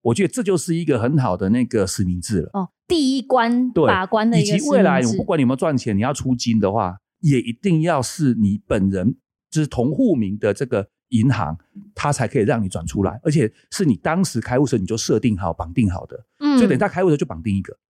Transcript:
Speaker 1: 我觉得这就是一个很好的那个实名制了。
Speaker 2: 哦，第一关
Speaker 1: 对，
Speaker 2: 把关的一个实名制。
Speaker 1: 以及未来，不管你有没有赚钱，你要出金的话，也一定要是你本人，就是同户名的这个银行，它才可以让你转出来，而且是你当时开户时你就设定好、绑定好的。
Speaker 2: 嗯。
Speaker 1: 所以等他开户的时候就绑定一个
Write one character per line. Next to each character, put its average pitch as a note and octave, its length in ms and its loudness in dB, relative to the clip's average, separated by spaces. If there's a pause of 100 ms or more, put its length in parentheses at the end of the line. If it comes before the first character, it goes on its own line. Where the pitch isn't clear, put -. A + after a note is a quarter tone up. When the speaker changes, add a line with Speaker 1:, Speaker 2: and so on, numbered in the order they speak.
Speaker 1:
我 A#2 120 0
觉 G3 80 0
得 B3 60 2
这 - 120 -6
就 F#3+ 160 0
是 E3 200 -2
一 E3+ 80 -4
个 C#3+ 160 2
很 C#3+ 180 2
好 G#2 180 0
的 F#2+ 140 0
那 B2 140 2
个 G#2 200 0
实 G2 200 -2
名 F2+ 160 -2
制 F2 220 -2
了。 D2+ 100 -10
Speaker 2:
哦， F#3+ 160 -4 (180)
第 C#4 320 0
一 A3+ 40 -4
关 B3 500 2
Speaker 1:
对， D#3 160 4
Speaker 2:
把 F#3+ 180 2
关 A3 240 0
的 F3 80 2
一 D#3+ 40 4
个 - 40 2
实 - 60 -2
名 - 80 2
制。 D4 40 -6
Speaker 1:
以 D4 40 -2
及 - 20 0
未 C#4 140 4
来， C3+ 180 4 (140)
不 - 80 -4
管 F3 120 0
你 C#3+ 60 2
有 A#2+ 60 4
没 - 20 4
有 C3+ 60 0
赚 D#3 200 -2
钱， A2 200 -2
你 G2+ 40 2
要 C3 120 0
出 C3 240 -2
金 A2+ 240 0
的 F#2+ 100 2
话， G2 280 -2 (240)
也 C#3+ 180 4
一 A#2 120 -8
定 D#3+ 300 0
要 D#3+ 180 2
是 B2+ 340 0
你 G#2+ 340 2
本 G2 200 2
人， G2 280 0 (340)
就 D#3 100 0
是 D3 60 2
同 B2 240 -2
户 G#3+ 240 2
名 G#2 240 -4
的 G#2 160 0
这 C#3 100 -4
个 A2 240 -4 (200)
银 B2 220 2
行， E2 280 -2 (360)
它 D3 180 -2
才 A#2 140 -2
可 B2 140 -2
以 G2 40 0
让 A#2 180 0
你 F#2+ 60 -4
转 E2+ 180 -8
出 G2+ 160 -4
来， F#2+ 200 -2
而 D#3+ 80 0
且 C#3+ 220 0 (200)
是 G3 120 -4
你 C3 120 2
当 E3+ 280 -2
时 A#2+ 160 -4
开 B2 180 -2
户 D3 60 4
时 A#2+ 140 0
你 F#2 80 -2
就 G#2+ 100 -4
设 A2+ 240 0
定 G#2+ 160 2
好、 E2+ 160 -4
绑 - 220 -8
定 G#2+ 160 2
好 F#2 160 -10
的。 - 180 -18 (140)
Speaker 2:
嗯。 D4 180 2
Speaker 1:
所 A#3 80 6
以 G3+ 60 4
等 - 80 2
他 G#3 100 2
开 F3+ 140 -4
户 F#3 80 2
的 - 0 -
时 D3 40 4
候 D3 40 -2
就 - 80 -4
绑 E2 160 -12
定 G2+ 120 -2
一 G2 60 0
个 - 160 -12 (140)